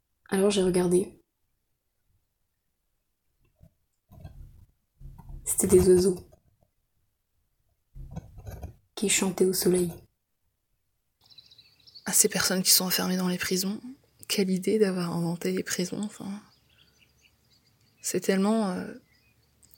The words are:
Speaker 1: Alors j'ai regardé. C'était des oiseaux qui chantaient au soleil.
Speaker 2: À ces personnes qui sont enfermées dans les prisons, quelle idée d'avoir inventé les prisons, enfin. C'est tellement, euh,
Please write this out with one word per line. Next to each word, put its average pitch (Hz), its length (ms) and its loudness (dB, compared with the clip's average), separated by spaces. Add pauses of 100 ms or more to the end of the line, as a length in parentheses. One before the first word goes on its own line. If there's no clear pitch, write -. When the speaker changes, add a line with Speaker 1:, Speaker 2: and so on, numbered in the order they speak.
(300)
Speaker 1:
Alors 196 220 2
j'ai 196 120 2
regardé. 180 580 0 (4000)
C'était - 220 -2
des 185 200 6
oiseaux 180 420 4 (2750)
qui - 140 -2
chantaient 190 380 2
au 185 80 2
soleil. 180 400 2 (2000)
Speaker 2:
À 190 80 -6
ces - 160 4
personnes 185 340 0
qui - 100 2
sont - 120 4
enfermées 185 320 -2
dans 185 140 0
les 180 80 -2
prisons, 190 440 -4 (460)
quelle 190 220 0
idée 190 300 0
d'avoir 185 340 0
inventé 170 400 -2
les 185 100 -2
prisons, - 380 -4
enfin. 208 400 -10 (1600)
C'est - 180 -4
tellement, 202 520 2
euh, 185 220 -8 (840)